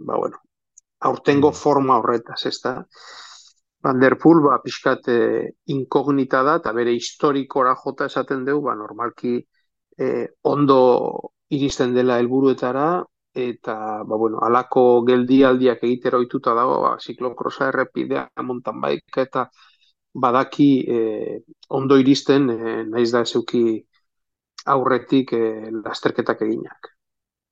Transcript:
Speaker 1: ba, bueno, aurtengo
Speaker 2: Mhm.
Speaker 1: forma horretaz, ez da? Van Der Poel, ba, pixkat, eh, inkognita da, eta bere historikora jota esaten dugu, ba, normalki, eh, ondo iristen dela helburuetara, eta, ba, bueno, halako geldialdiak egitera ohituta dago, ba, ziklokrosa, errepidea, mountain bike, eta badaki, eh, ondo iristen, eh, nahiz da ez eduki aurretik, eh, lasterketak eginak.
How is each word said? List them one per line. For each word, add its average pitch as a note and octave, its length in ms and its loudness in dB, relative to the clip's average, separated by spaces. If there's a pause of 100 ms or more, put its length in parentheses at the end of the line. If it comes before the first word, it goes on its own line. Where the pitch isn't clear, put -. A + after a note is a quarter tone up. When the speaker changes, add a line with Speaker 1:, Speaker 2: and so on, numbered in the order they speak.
Speaker 1:
ba, - 120 -6
bueno, - 200 -6 (600)
aurtengo C#3+ 500 2
Speaker 2:
Mhm. C#3 40 -4
Speaker 1:
forma C3+ 440 2
horretaz, A#2 480 -4
ez - 160 -6
da? B2+ 240 -6 (1000)
Van C3 160 0
Der B2+ 180 6
Poel, E3 240 6
ba, C3+ 200 4
pixkat, - 460 -4
eh, A2+ 460 0 (120)
inkognita C3+ 760 0
da, D3+ 140 2
eta A2 160 -6
bere A#2+ 200 0
historikora C3 840 -2
jota C#3 300 -6
esaten C3 380 -4
dugu, C#3+ 220 -2
ba, A#2 80 -4
normalki, A2+ 600 -6 (640)
eh, B2 300 -4 (140)
ondo C3+ 880 2 (180)
iristen C3 440 -2
dela B2 240 2
helburuetara, C3 680 0 (460)
eta, A#2+ 420 -6 (280)
ba, G#2+ 120 -4
bueno, A2 260 -2
halako A#2+ 640 4
geldialdiak B2+ 800 4
egitera B2 340 -2
ohituta A#2+ 360 -2
dago, C3+ 280 0
ba, B2 180 0
ziklokrosa, B2 680 -6
errepidea, C3 600 -4 (140)
mountain B2 380 -8
bike, C#3+ 420 -4
eta B2+ 260 -6 (680)
badaki, B2+ 560 2 (180)
eh, A2 540 -4 (280)
ondo C3+ 280 2
iristen, C3+ 520 2
eh, A2+ 360 -6
nahiz A2+ 260 0
da A#2+ 100 2
ez A2+ 100 -6
eduki A#2+ 320 -2 (1000)
aurretik, B2+ 680 0
eh, A2 400 -4
lasterketak A2 720 -4
eginak. - 520 -6 (580)